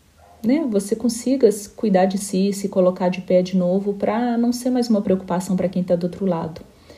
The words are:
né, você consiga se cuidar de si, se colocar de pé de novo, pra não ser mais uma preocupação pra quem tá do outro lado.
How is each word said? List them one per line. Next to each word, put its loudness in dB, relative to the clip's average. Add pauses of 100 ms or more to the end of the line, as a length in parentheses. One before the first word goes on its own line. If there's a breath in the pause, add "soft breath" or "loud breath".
(440)
né, 2
você 0
consiga 2
se -8
cuidar 2
de -2
si, 0
se -6
colocar 2
de -2
pé 2
de -2
novo, 0
pra 0
não 2
ser -2
mais 0
uma 2
preocupação -2
pra 0
quem -2
tá 2
do -4
outro -6
lado. -4 (380 soft breath)